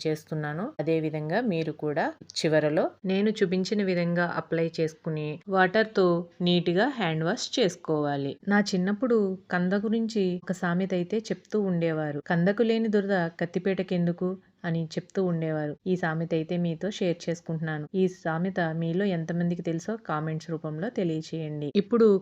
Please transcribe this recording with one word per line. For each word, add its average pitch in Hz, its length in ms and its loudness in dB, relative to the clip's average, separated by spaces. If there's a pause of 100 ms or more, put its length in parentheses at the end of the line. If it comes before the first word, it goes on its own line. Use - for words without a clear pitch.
చేస్తున్నానో, 156 640 -4 (120)
అదే 160 220 2
విధంగా 156 400 -2
మీరు 165 320 0
కూడా 151 320 -2 (320)
చివరలో 156 480 4 (200)
నేను 196 260 2
చూపించిన 190 520 0
విధంగా 175 440 0 (100)
అప్లై 165 340 -2
చేసుకుని 156 580 -4 (200)
వాటర్‌తో 190 580 4 (340)
నీట్‌గా 175 500 4
హ్యాండ్ 165 340 -2
వాష్ 196 280 -2
చేసుకోవాలి. 151 800 0 (160)
నా 202 120 6
చిన్నప్పుడు 208 580 0 (320)
కంద 180 240 0
గురించి 214 500 0 (160)
ఒక 180 140 -6
సామెత 180 400 0
అయితే 175 240 -2
చెప్తూ - 440 -6
ఉండేవారు. 160 640 0
"కందకు 180 360 2
లేని 226 260 2
దురద 202 280 2 (220)
కత్తిపీటకెందుకు?" 180 880 0 (360)
అని 165 220 -2
చెప్తూ - 380 -6
ఉండేవారు. 160 500 -2 (120)
ఈ 185 100 2
సామెత 165 380 -2
అయితే 160 240 0
మీతో 175 320 -2
షేర్ 170 300 -2
చేసుకుంటున్నాను. 160 640 -4 (100)
ఈ 190 180 4
సామెత 180 480 -2 (160)
మీలో 165 320 0
ఎంతమందికి 175 540 -2
తెలుసో 165 320 -4 (100)
కామెంట్స్ 156 460 -4
రూపంలో 156 400 -6
తెలియచేయండి. 160 840 -4
ఇప్పుడు 214 320 4 (140)